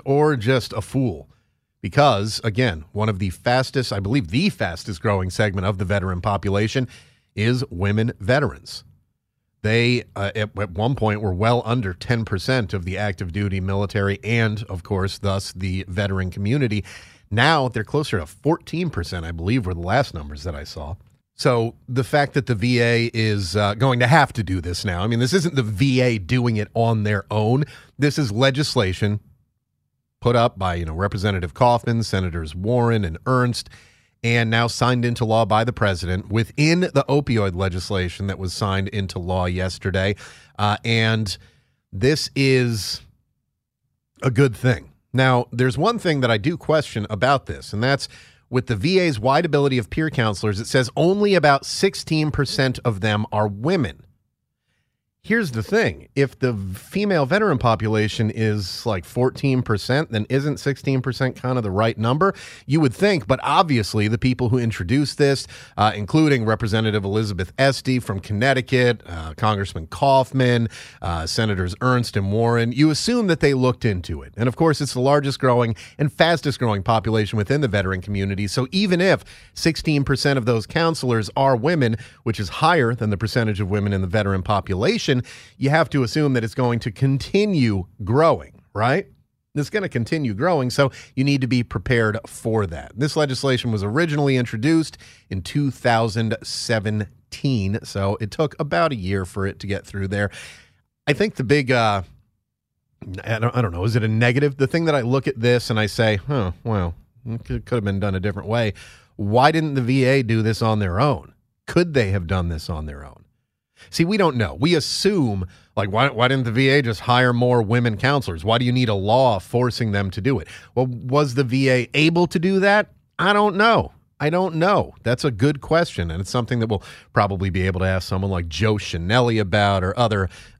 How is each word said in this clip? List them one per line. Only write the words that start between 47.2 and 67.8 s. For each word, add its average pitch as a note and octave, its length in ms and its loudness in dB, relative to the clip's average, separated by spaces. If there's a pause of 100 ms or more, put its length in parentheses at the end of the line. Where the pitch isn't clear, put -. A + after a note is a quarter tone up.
this, - 260 -12
and G#2 100 -4
that's C#3 260 0 (400)
with B2 180 -2
the A2+ 100 -2
V E3 220 2
A's D#3+ 220 0
wide C3+ 240 0
ability C#3+ 340 2
of A2 120 -6
peer D#3+ 180 -2
counselors, G#2+ 500 -2
it A2+ 80 -8
says B2+ 300 0
only G3 380 2
about D3 320 4
sixteen D#3 640 -2
percent C3+ 540 -2
of G#2 160 -2
them G#2 300 0
are G#2+ 180 0
women. A2+ 520 -2 (1300)
Here's G3 260 0
the A2+ 100 -4
thing. F#3+ 520 -2
If C3+ 240 0
the B2+ 140 0
female C#3 720 -2
veteran F#3 320 0
population G#2+ 760 0
is, G#2+ 540 -2
like, G2 220 -4
fourteen B2+ 560 0
percent, B2+ 500 -2
then G#2+ 160 -2
isn't C#3 320 -2
sixteen C3+ 400 -2
percent B2+ 340 -4
kind B2+ 220 -2
of A#2 80 -2
the G2+ 60 -2
right G#2+ 260 0
number? C#3+ 380 2 (320)
You C#3+ 160 2
would B2+ 100 4
think, F3+ 340 0
but B2+ 160 0
obviously B2+ 640 2
the A2 120 0
people B2+ 320 0
who B2+ 80 2
introduced A#2 580 0
this, C#3 300 2 (320)
uh, G#2 180 4
including C#3 480 2
Representative G#2+ 640 0
Elizabeth G2+ 500 -2
Esty C3 440 2